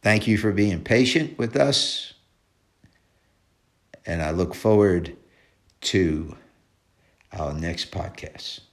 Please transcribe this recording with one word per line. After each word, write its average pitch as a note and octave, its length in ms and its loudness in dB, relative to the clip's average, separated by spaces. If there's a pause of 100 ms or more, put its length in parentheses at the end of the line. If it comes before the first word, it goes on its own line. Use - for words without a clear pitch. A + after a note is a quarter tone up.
Thank G#2+ 260 2
you A2 100 4
for G#2+ 160 0
being G2 280 2
patient C3 560 2
with A#2+ 200 -4
us, - 560 0 (1900)
and E2+ 160 -4
I D2+ 100 -2
look F2 240 -2
forward G2 600 4 (640)
to D#2 560 0 (960)
our D#2 200 -6
next E2 380 -6
podcast. - 720 -12 (120)